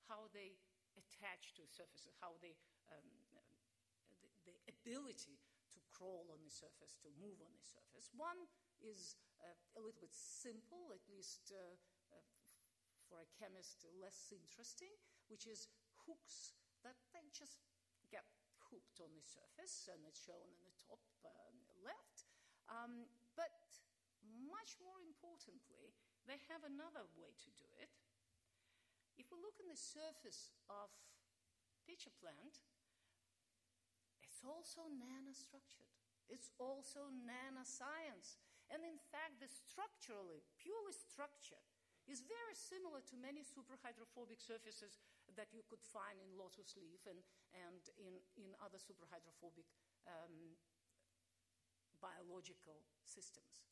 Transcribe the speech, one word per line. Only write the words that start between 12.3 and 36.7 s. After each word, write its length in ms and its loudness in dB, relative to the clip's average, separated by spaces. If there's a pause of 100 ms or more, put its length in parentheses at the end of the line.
for 160 -2
a 40 -8 (120)
chemist, 560 -2
less 320 -2
interesting, 640 -2 (400)
which 160 0
is 240 0 (320)
hooks 480 0 (320)
that 160 -2 (160)
they 160 -2
just 320 0 (480)
get 160 4 (400)
hooked 320 -6
on 160 -2
the 80 -6
surface, 640 0
and 160 -2
it's 160 -4
shown 240 -2
in 160 -10
the 160 -14
top, 240 -8 (240)
uh, 280 -8 (280)
left. 480 0 (400)
Um, 400 4 (240)
but 240 10 (880)
much 400 2
more 160 -4
importantly, 960 -8 (280)
they 240 4
have 160 2
another 400 2 (160)
way 160 -6
to 140 -6 (100)
do 160 -14
it. 160 -4 (1300)
If 80 -8
we 80 -6
look 240 -2
in 80 0
the 80 2
surface 800 2 (160)
of 160 4 (960)
pitcher 320 -2
plant, 480 -2 (1600)
it's 160 -2
also 480 2
nanostructured. 1040 0 (400)
It's 240 0
also 560 6 (160)